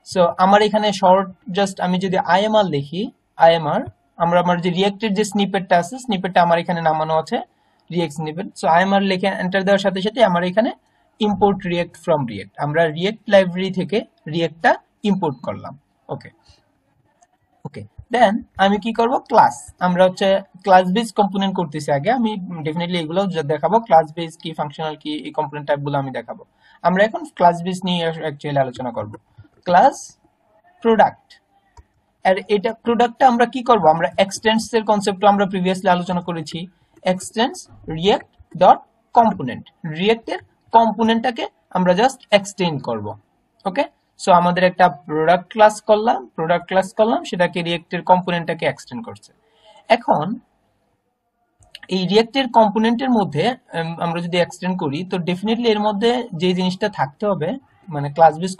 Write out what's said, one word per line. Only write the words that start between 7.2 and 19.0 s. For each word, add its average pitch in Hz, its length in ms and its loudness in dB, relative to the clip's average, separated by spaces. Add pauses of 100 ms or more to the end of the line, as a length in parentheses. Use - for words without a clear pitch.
আছে, 220 160 -4 (560)
react 160 260 -4
snippet। 156 280 -8 (120)
So - 60 -4 (100)
আইএমআর 196 360 2
লিখে 185 180 -2 (140)
enter 190 240 -2
দেওয়ার 196 180 2
সাথে 190 200 -2
সাথে 220 140 -4 (100)
আমার 175 200 0
এখানে 220 220 0 (540)
import 202 340 2 (120)
react 170 320 -4
from 156 180 0 (100)
react, 95 220 -14 (120)
আমরা 147 160 0 (160)
react 196 260 -6 (100)
library 185 460 2
থেকে 185 180 -4 (360)
রিয়েক্টটা 165 380 0 (380)
import 185 360 -2
করলাম। 95 280 -10 (400)
ওকে, 107 160 -14 (1400)
ওকে, 113 140 -18 (320)
then 233 200 4 (320)
আমি 202 180 2
কি 226 160 -4
করব, 233 140 0 (160)